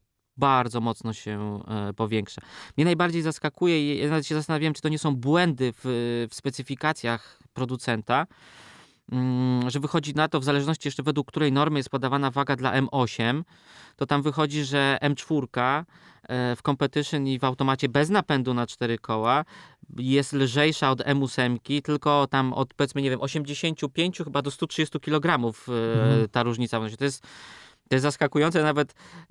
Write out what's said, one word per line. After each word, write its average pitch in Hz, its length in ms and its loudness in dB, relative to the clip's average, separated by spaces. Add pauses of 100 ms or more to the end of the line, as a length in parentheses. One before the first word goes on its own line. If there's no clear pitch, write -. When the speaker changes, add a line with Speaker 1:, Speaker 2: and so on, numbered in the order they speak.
(380)
Speaker 1:
bardzo 123 440 2
mocno 113 320 -2
się, 104 540 -8
e, 104 260 -4
powiększa. 107 480 -4 (360)
Mnie 147 80 4
najbardziej 170 360 2
zaskakuje 156 720 0
i - 60 -4
ja 147 80 0
nawet 156 180 0
się 156 80 -2
zastanawiałem, 156 380 0
czy - 80 -12
to 156 80 0
nie 151 100 -2
są 147 160 0
błędy 131 580 2 (100)
w, 120 480 -2
w - 40 -16
specyfikacjach 131 1040 -4 (140)
producenta, 123 760 -2 (840)
mm, 127 580 2
że 135 100 -2
wychodzi 147 360 -2
na 156 120 2
to, 151 120 0
w 131 40 -6
zależności 143 440 0
jeszcze 139 160 -6
według 143 240 0
której 151 240 0
normy 147 280 2
jest 123 100 -6
podawana 131 420 0
waga 139 240 0
dla 127 180 -2
M 135 180 2
osiem, 127 520 0 (520)
to 139 100 -4
tam 143 160 2
wychodzi, 147 420 0
że 139 380 2
M 147 140 2
czwórka, 135 720 -2 (380)
e, 123 320 -2
w - 60 -14
competition 143 680 0
i 131 120 0
w - 40 -6
automacie 135 460 0
bez 147 200 2
napędu 139 440 2
na 120 140 0
cztery 117 300 -4
koła 117 480 0 (520)
jest 131 360 0
lżejsza 139 580 2
od 123 140 0
M 143 180 2
ósemki, 127 580 -2
tylko 143 460 2
tam 131 260 0
od, 131 200 -4
powiedzmy, 143 280 -2
nie 135 80 0
wiem, 127 120 -2
osiemdziesięciu 147 680 -4
pięciu 175 340 -2
chyba 143 180 -2
do 139 100 -4
stu - 160 -6
trzydziestu - 320 -2
kilogramów, 147 720 0
e, 113 340 0
Speaker 2:
Mhm. 113 260 4
Speaker 1:
ta 120 140 0
różnica 117 360 -2
w 110 40 -4
nosie. 110 140 -8
To 135 60 -4
jest, 139 200 -2 (640)
to 127 60 2
jest 131 80 2
zaskakujące. 151 600 2
Nawet, 147 300 0 (380)